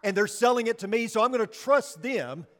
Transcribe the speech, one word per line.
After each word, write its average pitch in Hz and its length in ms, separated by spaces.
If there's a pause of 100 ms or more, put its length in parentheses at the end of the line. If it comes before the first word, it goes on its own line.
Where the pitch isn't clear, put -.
and 196 120
they're 202 120
selling 240 400
it 226 120
to 196 80
me, 226 200
so 220 160
I'm 254 80
gonna 233 160
trust 277 540
them. 156 440 (140)